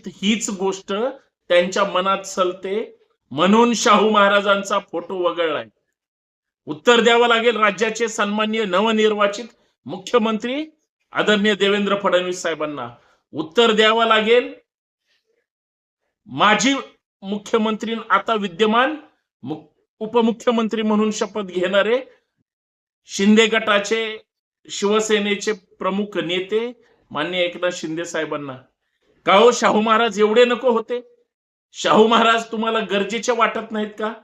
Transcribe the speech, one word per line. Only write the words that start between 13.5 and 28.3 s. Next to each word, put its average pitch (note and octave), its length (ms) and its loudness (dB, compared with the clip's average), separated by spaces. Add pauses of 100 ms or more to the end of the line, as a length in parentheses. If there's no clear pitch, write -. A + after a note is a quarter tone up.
द्यावं A3 340 4
लागेल A3+ 480 2 (1700)
माजी G3+ 480 2 (480)
मुख्यमंत्री, G#3+ 760 -2 (140)
आता G3 240 0
विद्यमान G#3+ 640 0 (480)
मु-, D#3 200 -10 (360)
उपमुख्यमंत्री A3+ 840 0
म्हणून G#3+ 300 0
शपथ G#3+ 300 -6
घेणारे G3 600 0 (1040)
शिंदे G#3+ 400 4
गटाचे, A3 720 -2 (520)
शिवसेनेचे G#3 840 -2
प्रमुख G3 680 -6
नेते F#3 680 -4 (240)
माननीय F3 300 -4
एकनाथ F3 320 -2
शिंदे E3 320 -8
साहेबांना. D3 520 -8 (680)